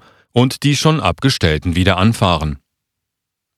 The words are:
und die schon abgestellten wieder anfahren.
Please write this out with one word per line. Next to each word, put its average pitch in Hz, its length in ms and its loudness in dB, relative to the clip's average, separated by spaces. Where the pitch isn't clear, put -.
und 127 300 0
die 143 120 0
schon 156 240 0
abgestellten 85 760 -2
wieder 92 200 0
anfahren. 87 640 0